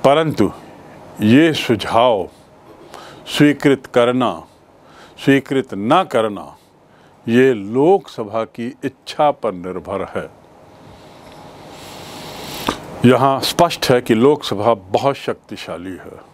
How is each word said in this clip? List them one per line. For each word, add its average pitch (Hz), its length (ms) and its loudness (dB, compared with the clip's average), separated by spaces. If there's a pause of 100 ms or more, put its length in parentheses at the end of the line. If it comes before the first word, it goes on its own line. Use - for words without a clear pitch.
परंतु 135 480 2 (680)
ये 139 320 6
सुझाव 113 720 0 (1000)
स्वीकृत 143 580 2
करना, 123 460 2 (840)
स्वीकृत 135 560 0
ना 117 300 0
करना, 110 380 -2 (840)
ये 127 280 4
लोकसभा 113 920 -2
की 117 200 -12 (180)
इच्छा - 480 -2
पर 110 220 -4
निर्भर 90 540 -8
है। 85 200 -8 (2750)
यहाँ 127 380 4
स्पष्ट - 480 0
है 123 100 4
कि 123 140 0
लोकसभा 117 600 2
बहुत 113 420 -2
शक्तिशाली 92 760 -12
है - 280 -18 (140)